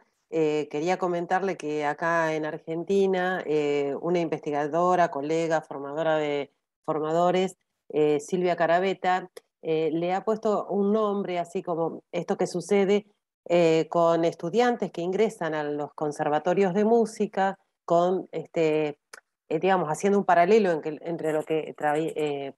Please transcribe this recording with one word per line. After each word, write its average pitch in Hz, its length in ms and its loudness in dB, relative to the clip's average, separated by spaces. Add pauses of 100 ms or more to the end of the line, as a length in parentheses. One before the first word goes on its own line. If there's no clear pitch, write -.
(320)
eh, 151 400 0
quería 165 260 0
comentarle 180 580 -2
que 151 300 -4
acá 160 480 0
en 156 120 -2
Argentina, 180 1000 0
eh, 143 560 0
una 175 180 0
investigadora, 160 920 0
colega, 160 520 -2
formadora 151 560 -2
de 147 340 -2 (320)
formadores, 175 720 0 (320)
eh, 151 300 2
Silvia 180 360 0
Carabeta, 180 720 0 (320)
eh, 160 300 0
le 170 220 -2
ha 190 100 -2
puesto 214 440 -2
un 202 260 0
nombre, 202 440 -2
así 170 240 -6
como 165 500 -4
esto 175 260 -4
que 190 100 0
sucede, 202 600 0 (420)
eh, 160 400 4
con 165 360 2
estudiantes 196 640 0
que 175 100 -6
ingresan 185 520 -2
a 151 100 -4
los 147 300 -6
conservatorios 156 800 0
de 208 120 2
música, 208 760 0 (260)
con, 175 460 2
este, 156 680 -2 (480)
eh, 160 120 -2
digamos, 180 280 2
haciendo 196 320 0
un 190 60 0
paralelo 180 460 4
en 156 100 -2
que, 151 200 -6
entre 156 300 -4
lo 151 120 0
que 156 340 -4
traí-, 151 380 0
eh, 143 420 -4